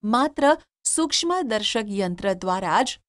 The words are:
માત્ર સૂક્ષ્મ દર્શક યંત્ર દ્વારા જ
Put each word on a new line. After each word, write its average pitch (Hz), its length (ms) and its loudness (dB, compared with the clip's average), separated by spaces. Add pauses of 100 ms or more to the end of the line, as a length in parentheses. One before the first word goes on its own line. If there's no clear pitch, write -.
માત્ર 285 540 2 (280)
સૂક્ષ્મ 339 560 0
દર્શક 220 480 -2
યંત્ર 196 440 -2
દ્વારા 185 480 0
જ - 280 -4